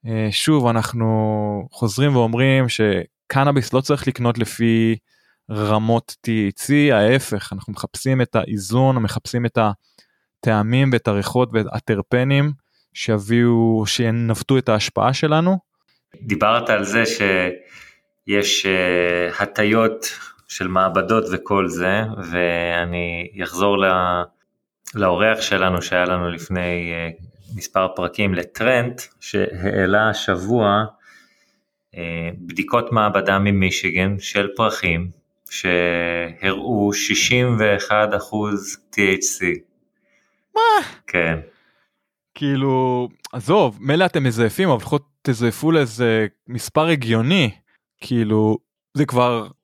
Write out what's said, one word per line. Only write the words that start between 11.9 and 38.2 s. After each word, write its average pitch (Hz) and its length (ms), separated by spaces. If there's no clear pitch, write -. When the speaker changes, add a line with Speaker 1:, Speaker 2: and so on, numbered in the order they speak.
Speaker 1:
שיביאו, 113 920
שינווטו 113 720
את 123 120
ההשפעה 107 440
שלנו. 165 440
Speaker 2:
דיברת 113 480
על 101 140
זה 110 220
שיש, - 1600
אה, 87 640
הטיות 110 680
של 92 200
מעבדות 92 640
וכל 95 360
זה, 90 340
ואני 87 960
אחזור 101 340
ל-, 90 460
לאורח 101 460
שלנו 92 400
שהיה 90 240
לנו 90 240
לפני, 87 640
אה, 85 160
מספר 95 400
פרקים, 92 380
לטרנט, 120 680
שהעלה 98 920
השבוע, 104 720
אה, 85 400
בדיקות 87 540
מעבדה 98 480
ממישיגן 95 800
של 101 360
פרחים, 90 540
שהראו 87 1400
שישים 123 680
ואחד 107 540
אחוז 104 640